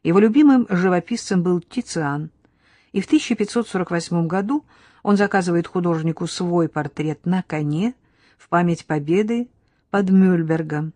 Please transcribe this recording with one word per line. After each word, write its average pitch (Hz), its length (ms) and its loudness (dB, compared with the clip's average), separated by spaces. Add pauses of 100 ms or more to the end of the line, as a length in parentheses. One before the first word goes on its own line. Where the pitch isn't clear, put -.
Его 170 160 2
любимым 254 500 6
живописцем 185 760 0
был 180 180 0
Тициан, 156 680 -6 (600)
и 196 100 -2
в - 40 -6
тысяча 302 300 0
пятьсот 220 320 -4
сорок 185 240 -4
восьмом 170 360 -2
году 202 380 -4 (380)
он 202 120 2
заказывает 185 520 0
художнику 165 580 -2
свой 175 420 -2
портрет 151 600 -6
на 180 160 -2
коне 156 500 -4 (460)
в - 100 -20
память 175 380 0
победы 208 600 -2 (440)
под 196 180 0
Мюльбергом. 160 880 2